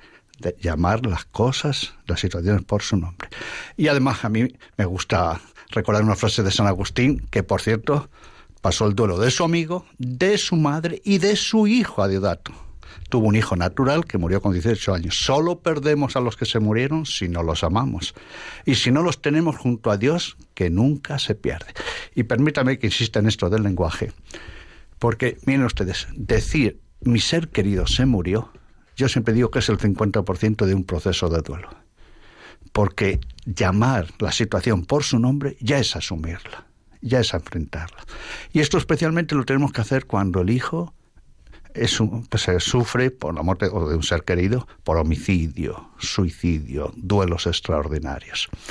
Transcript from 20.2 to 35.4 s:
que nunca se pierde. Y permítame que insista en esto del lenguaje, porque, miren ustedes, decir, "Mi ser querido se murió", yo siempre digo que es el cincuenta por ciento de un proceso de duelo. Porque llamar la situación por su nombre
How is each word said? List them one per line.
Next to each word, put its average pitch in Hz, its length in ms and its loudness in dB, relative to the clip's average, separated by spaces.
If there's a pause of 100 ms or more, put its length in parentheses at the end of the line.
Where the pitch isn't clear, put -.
que 90 160 0
nunca 139 480 0
se - 160 -2
pierde. - 400 -6 (400)
Y 117 80 0
permítame 131 560 2
que - 80 -2
insista 110 320 0
en 107 80 4
esto 101 240 2
del 110 140 2
lenguaje, 90 480 -2 (840)
porque, 117 460 0
miren 135 220 2
ustedes, - 480 -4
decir, 110 680 0 (220)
"Mi 117 180 4
ser 165 280 0
querido 95 380 0
se 131 200 2
murió", 101 440 0 (460)
yo 131 120 2
siempre 113 260 2
digo 120 160 4
que - 80 -2
es - 100 0
el 107 100 2
cincuenta 104 440 2
por 90 160 -2
ciento 107 280 2
de 95 80 4
un 92 100 0
proceso 87 440 -2
de 80 140 0
duelo. 76 260 -10 (1040)
Porque 101 460 2 (280)
llamar 104 600 2 (120)
la 95 140 -2
situación 101 520 0
por 147 180 2
su 127 160 2
nombre 139 420 2